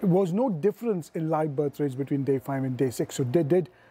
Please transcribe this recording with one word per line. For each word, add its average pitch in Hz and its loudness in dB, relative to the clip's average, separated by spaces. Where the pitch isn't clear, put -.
was 180 4
no 233 0
difference 196 -2
in 165 -4
live 156 0
birth 143 -2
rates 143 -2
between 139 -2
day 135 2
five 135 -4
and 131 -4
day 131 0
six. - -6
So 139 0
they 131 2
did 160 2